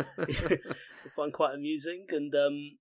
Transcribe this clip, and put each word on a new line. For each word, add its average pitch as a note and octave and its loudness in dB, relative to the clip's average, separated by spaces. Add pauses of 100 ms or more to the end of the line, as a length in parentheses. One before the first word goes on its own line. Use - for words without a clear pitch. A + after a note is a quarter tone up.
(180)
I E3 2 (580)
find D3+ -2
quite C#3+ 2
amusing. D#3 -4
And, D3 -2
um, C#3+ 2